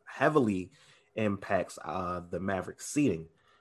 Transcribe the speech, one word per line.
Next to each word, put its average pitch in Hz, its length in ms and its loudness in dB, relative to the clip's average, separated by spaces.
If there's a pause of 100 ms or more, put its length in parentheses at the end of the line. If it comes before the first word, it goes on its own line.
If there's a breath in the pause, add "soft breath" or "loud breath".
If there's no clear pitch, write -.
heavily 123 640 2 (460 soft breath)
impacts, 101 680 0
uh, 90 360 -4 (100)
the 87 100 -4
Mavericks 95 460 -4
seeding. 98 400 0 (340 soft breath)